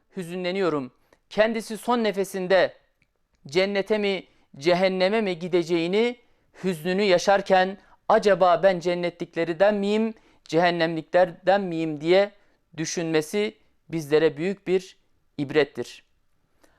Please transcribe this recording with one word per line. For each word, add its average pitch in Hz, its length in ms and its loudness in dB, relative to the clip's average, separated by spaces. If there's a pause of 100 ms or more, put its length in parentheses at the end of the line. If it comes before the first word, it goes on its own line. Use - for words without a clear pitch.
(160)
hüzünleniyorum." 175 760 -4 (380)
Kendisi 220 460 -2
son 233 280 -2
nefesinde 185 720 0 (680)
cennete 196 520 -2
mi, 196 260 -4 (320)
cehenneme 185 640 2
mi 185 180 -2
gideceğini 175 800 0 (480)
hüznünü 180 380 -2
yaşarken 190 760 2 (300)
"Acaba 185 540 4
ben 185 180 2
cennetliklerden 175 920 -2
miyim, 214 400 -2 (300)
cehennemliklerden 170 1160 0
miyim?" 160 400 -6
diye 190 320 2 (440)
düşünmesi 165 840 -4 (300)
bizlere 151 480 0
büyük 185 300 -6
bir 185 300 -4 (420)
ibrettir. 139 640 -2 (760)